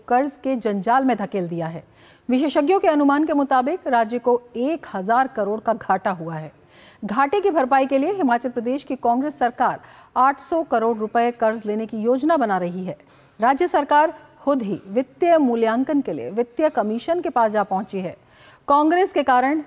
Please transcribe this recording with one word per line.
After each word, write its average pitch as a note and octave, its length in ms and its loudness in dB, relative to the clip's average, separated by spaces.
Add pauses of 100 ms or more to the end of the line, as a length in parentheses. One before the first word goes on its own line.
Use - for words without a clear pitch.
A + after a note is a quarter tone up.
कर्ज C4 220 2 (140)
के C4+ 120 -2
जंजाल A3+ 480 0
में B3 120 2
धकेल F#3+ 320 -6
दिया E3 180 -6
है। E3 180 -12 (440)
विशेषज्ञों D4 520 2
के F#4+ 80 2
अनुमान D4 380 2
के D#4+ 80 -4
मुताबिक C#4 540 0
राज्य A#3 300 0
को A#3+ 220 0 (160)
एक C#4 380 -4
हज़ार A3+ 340 0
करोड़ G#3+ 320 -4
का A3+ 140 -2
घाटा G3 380 -2
हुआ E3 240 -8
है। D#3 160 -12 (500)
घाटे C4+ 380 0
की G4+ 100 2
भरपाई C4+ 360 2
के C4+ 120 0
लिए D#4 140 0
हिमाचल B3+ 380 0
प्रदेश B3 340 -6
की C4 120 -6
कांग्रेस B3+ 420 -2
सरकार A#3+ 420 -2 (360)
आठ C4+ 240 2
सौ E4 220 -2
करोड़ A#3 340 0
रुपए A#3 360 0
कर्ज A3 340 -2
लेने G#3+ 200 -4
की A3 120 -10
योजना C4 380 0
बना G#3+ 220 0
रही F3+ 260 -4
है। F3+ 120 -8 (440)
राज्य C4+ 280 2
सरकार D4 460 2 (240)
खुद C#4 240 0
ही G3 240 -6
वित्तीय C#4 520 2
मूल्यांकन A#3+ 640 2
के G3+ 120 -6
लिए D#3 180 -8
वित्तीय A#3+ 380 -2
कमीशन A#3 520 -2
के E4+ 100 -4
पास A3+ 220 2
जा G#3+ 100 0
पहुंची G3 360 -4
है। F#3 180 -8 (520)
कांग्रेस D#4 440 4
के D4 100 0
कारण C#4 440 2